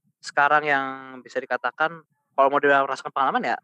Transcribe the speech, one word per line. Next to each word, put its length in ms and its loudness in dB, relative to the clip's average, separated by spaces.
sekarang 480 2
yang 160 2
bisa 160 -10
dikatakan 640 -4
kalau 160 4
mau 80 2
dibilang 240 4
merasakan 320 -8
pengalaman 320 0
ya, 160 -2